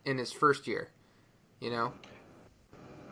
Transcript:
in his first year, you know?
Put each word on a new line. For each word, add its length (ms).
in 100
his 160
first 340
year, 240
you 100
know? 220